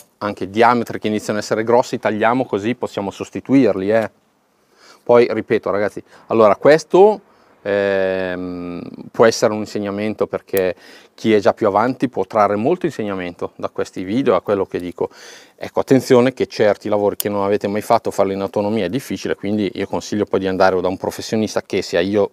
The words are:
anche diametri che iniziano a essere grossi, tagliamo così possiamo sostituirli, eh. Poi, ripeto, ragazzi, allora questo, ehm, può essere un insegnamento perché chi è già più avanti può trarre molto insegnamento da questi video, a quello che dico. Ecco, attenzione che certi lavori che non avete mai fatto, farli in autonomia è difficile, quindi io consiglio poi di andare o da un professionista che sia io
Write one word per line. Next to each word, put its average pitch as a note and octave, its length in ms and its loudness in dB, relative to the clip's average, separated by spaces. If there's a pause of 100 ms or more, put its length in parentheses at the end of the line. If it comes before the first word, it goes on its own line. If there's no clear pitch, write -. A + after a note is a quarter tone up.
(200)
anche G2+ 300 -6
diametri A#2 500 2
che A2 80 -6
iniziano G#2+ 320 -2
a - 20 -2
essere A2 220 -2
grossi, A#2+ 340 2
tagliamo A2 480 0
così A2 300 -4
possiamo G2+ 360 -6
sostituirli, G2+ 800 0
eh. A2 200 0 (920)
Poi, A#2+ 260 6
ripeto, G#2+ 400 -2
ragazzi, G2 340 -4 (240)
allora A2 280 6
questo, F3+ 680 4 (400)
ehm, F#2 1200 -2 (300)
può A#2+ 140 4
essere A2+ 280 2
un G#2+ 60 -4
insegnamento G#2 680 -4
perché F#2 500 -4 (380)
chi A2+ 180 -2
è G#2+ 80 6
già G2+ 140 4
più A2 140 0
avanti B2 420 0
può F#2+ 160 -6
trarre G#2 300 2
molto B2 320 -2
insegnamento F#2+ 680 -8
da G2 140 -8
questi - 340 -8
video, A2 320 0
a E2+ 60 0
quello G2 240 -2
che - 140 -6
dico. F2 300 -8 (460)
Ecco, - 240 -8
attenzione B2+ 540 4
che G2 140 -4
certi G#2 420 -2
lavori G#2 280 0
che G#2 120 -6
non G2+ 140 -4
avete G2+ 240 0
mai G#2 140 -4
fatto, - 280 0
farli G2 240 0
in G2 80 -6
autonomia G#2 440 -2
è F2 40 -4
difficile, G2 460 -6
quindi G#2 400 -4
io G2 100 -6
consiglio F#2+ 400 -4
poi G2+ 140 -2
di F#2+ 80 -2
andare F#2 280 2
o F2+ 60 0
da F2+ 60 -2
un F#2 100 -2
professionista - 640 -4
che F#2 220 -4
sia F2+ 160 -2
io G2 340 0